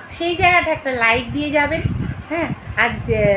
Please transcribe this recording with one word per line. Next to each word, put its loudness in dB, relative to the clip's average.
সেই -2
জায়গাটা 4
একটা -6
লাইক 2
দিয়ে -2
যাবেন, 0
হ্যাঁ। -2
আর 2
যে, 0